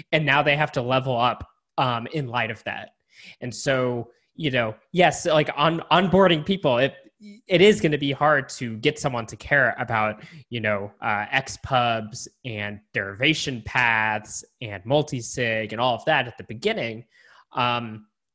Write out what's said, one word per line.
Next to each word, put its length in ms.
and 120
now 160
they 140
have 160
to 100
level 380
up, 260
um, 360
in 160
light 220
of 120
that. 280
And 160
so, 540
you 160
know, 240
yes, 340
like, 300
on, 240
onboarding 540
people, 320
it, 160
it 140
is 180
gonna 180
be 140
hard 380
to 280
get 220
someone 280
to 100
care 420
about, 420
you 100
know, 320
uh, 300
X 320
pubs 640
and 380
derivation 680
paths 840
and 240
multi-sig 840
and 80
all 160
of 80
that 240
at 100
the 60
beginning. 600
Um, 540